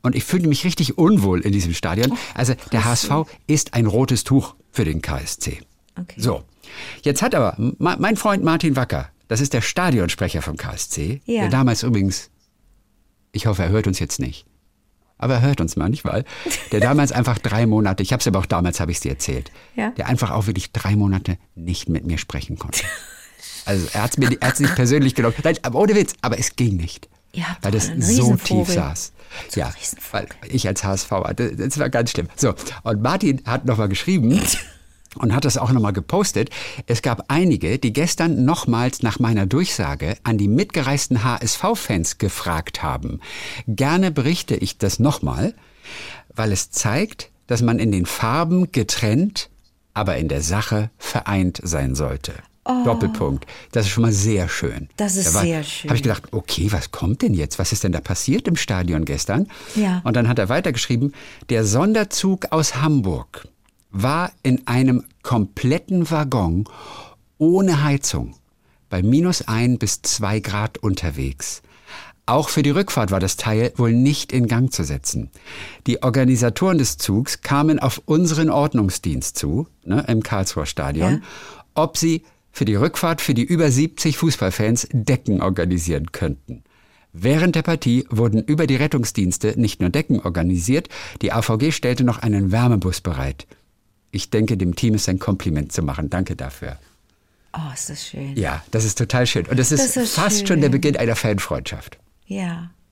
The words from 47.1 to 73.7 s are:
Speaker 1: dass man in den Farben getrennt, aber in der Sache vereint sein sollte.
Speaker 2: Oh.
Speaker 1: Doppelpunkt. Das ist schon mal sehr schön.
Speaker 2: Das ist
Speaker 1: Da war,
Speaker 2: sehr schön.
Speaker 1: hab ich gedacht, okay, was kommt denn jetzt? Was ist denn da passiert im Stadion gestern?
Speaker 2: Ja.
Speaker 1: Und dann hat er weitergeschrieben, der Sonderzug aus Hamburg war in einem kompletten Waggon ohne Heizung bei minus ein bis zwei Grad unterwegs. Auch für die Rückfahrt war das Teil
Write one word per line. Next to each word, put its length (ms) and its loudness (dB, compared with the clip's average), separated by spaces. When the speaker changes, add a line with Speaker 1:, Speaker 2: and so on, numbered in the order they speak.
Speaker 1:
dass 160 0
man 160 2
in 140 2
den 140 2
Farben 640 0
getrennt, 800 0
aber 220 0
in 100 -2
der 160 -2
Sache 560 0
vereint 640 -2
sein 320 -2
sollte. 380 -4
Speaker 2:
Oh. 200 0
Speaker 1:
Doppelpunkt. 600 0
Das 140 2
ist 60 0
schon 100 2
mal 100 4
sehr 360 2
schön. 480 -6
Speaker 2:
Das 200 -2
ist 140 0
Speaker 1:
Da 40 2
war, 80 2
Speaker 2:
sehr 220 0
schön. 260 -8
Speaker 1:
hab 60 4
ich 80 0
gedacht, 260 -2
okay, 400 -2
was 220 -2
kommt 300 -2
denn 120 2
jetzt? 240 -2
Was 140 0
ist 100 -2
denn 80 0
da 100 0
passiert 460 -2
im 80 2
Stadion 500 0
gestern? 440 -2
Speaker 2:
Ja. 300 0
Speaker 1:
Und 100 0
dann 140 2
hat 100 2
er 100 0
weitergeschrieben, 640 0
der 140 2
Sonderzug 880 2
aus 240 0
Hamburg 720 0
war 400 -2
in 240 2
einem 340 4
kompletten 840 0
Waggon 560 0
ohne 460 4
Heizung 540 0
bei 120 0
minus 460 4
ein 300 2
bis 240 -2
zwei 360 0
Grad 400 -4
unterwegs. 840 -4
Auch 220 2
für 140 0
die 80 4
Rückfahrt 400 0
war 80 2
das 180 0
Teil 380 0